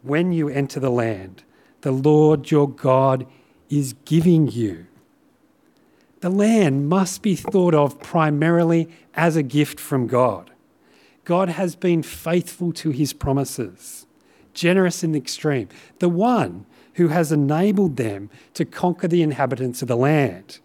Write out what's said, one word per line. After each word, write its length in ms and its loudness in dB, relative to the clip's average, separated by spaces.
"When 300 -2
you 160 -2
enter 320 -4
the 100 0
land, 540 -4
the 100 -2
Lord 580 4
your 180 4
God 580 0
is 240 -2
giving 440 4
you." 380 -6
The 100 -2
land 580 2
must 340 0
be 140 0
thought 380 0
of 260 2
primarily 880 2
as 220 0
a 60 2
gift 360 -2
from 280 -4
God. 440 0
God 260 0
has 260 -4
been 260 0
faithful 680 -4
to 180 -6
his 220 -2
promises, 920 -6
generous 480 0
in 100 -2
the 60 0
extreme, 500 -4
the 100 0
one 560 0
who 140 2
has 240 0
enabled 640 0
them 340 -6
to 100 -4
conquer 440 -4
the 140 2
inhabitants 600 -4
of 60 -8
the 80 0
land. 680 0